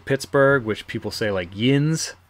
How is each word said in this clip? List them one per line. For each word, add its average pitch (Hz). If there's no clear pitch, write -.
Pittsburgh, 139
which 107
people 107
say, 107
like, 92
yinz. 139